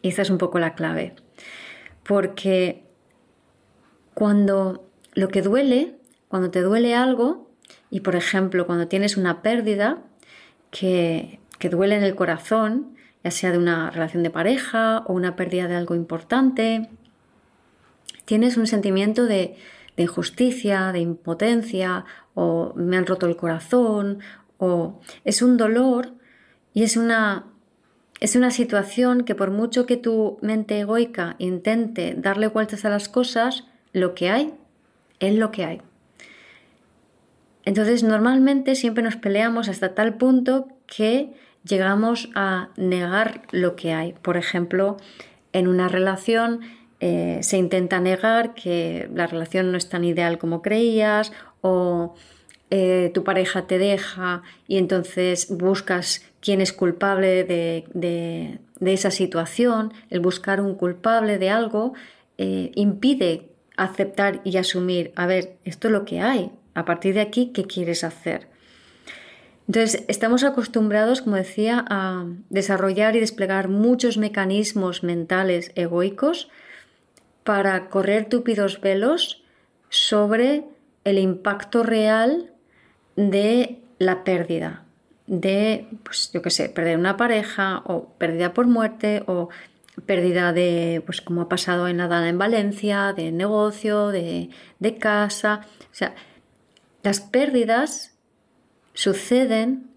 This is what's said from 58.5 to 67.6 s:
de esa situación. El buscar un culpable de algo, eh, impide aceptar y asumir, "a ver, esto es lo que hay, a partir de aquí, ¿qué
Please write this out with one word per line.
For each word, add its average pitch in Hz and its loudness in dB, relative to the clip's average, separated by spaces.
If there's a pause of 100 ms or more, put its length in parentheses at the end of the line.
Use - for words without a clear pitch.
de 190 2
esa 190 0
situación. 214 0 (180)
El 180 -2
buscar 185 0
un 196 -2
culpable 208 0
de 190 0
algo, 226 0 (440)
eh, 190 -4
impide 202 2 (280)
aceptar 196 -2
y 190 -2
asumir, 180 -2
"a 175 -2
ver, 185 -2
esto 180 -6
es 226 4
lo 202 2
que 170 -6
hay, 214 0 (220)
a - -4
partir 185 0
de 208 2
aquí, 247 0
¿qué 196 -2